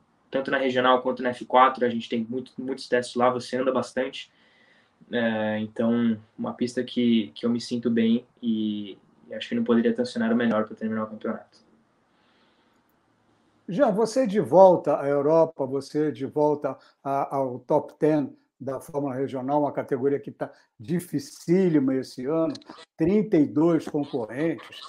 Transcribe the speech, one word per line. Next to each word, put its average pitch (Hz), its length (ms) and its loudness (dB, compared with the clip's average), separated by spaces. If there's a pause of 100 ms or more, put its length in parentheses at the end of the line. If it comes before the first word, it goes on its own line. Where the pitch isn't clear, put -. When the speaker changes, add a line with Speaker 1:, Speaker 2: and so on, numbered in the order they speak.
(300)
Speaker 1:
tanto 135 200 -4
na 139 80 0
regional 127 440 2
quanto 127 200 -4
na 127 80 -2
F 120 140 -8
quatro, 127 400 4
a 120 40 2
gente 117 200 -4
tem 117 200 -2
muito, 131 280 -10
muitos 131 320 -8
testes 123 280 -2
lá, 120 140 4
você 123 260 -6
anda 131 160 0
bastante. 131 580 -6 (800)
Eh, 110 500 -2
então, 117 580 0 (200)
uma 113 140 -6
pista 123 320 -4
que, 117 500 2
que - 120 -6
eu 117 40 2
me 117 100 -2
sinto 120 300 -4
bem 113 360 2 (160)
e, 107 560 -4 (320)
e 113 40 -12
acho - 140 -10
que 123 60 -4
não 117 100 0
poderia 117 300 2
ter 123 80 -2
um 120 40 -2
cenário 113 300 -2
melhor 110 300 0
pra - 100 -16
terminar 110 280 -6
o - 40 -8
campeonato. - 540 -10 (2000)
Speaker 2:
Já 220 220 2
você 226 360 2
de 202 140 2
volta 160 600 6
à 139 60 -4
Europa, 147 580 2
você 139 460 -2
de 123 160 -6
volta 147 500 0 (260)
a, 139 340 -4
ao 135 240 -4
top - 340 0
ten 151 420 0 (240)
da 127 200 -8
Fórmula 143 340 -6
Regional, 135 460 -2
uma 139 120 0
categoria 135 480 -2
que 143 100 -14
tá 131 220 -10 (260)
dificílima 156 1160 0
esse 127 320 -6
ano, 160 260 -2 (440)
trinta 196 400 2
e 143 100 6
dois 156 420 2
concorrentes, 139 1000 -6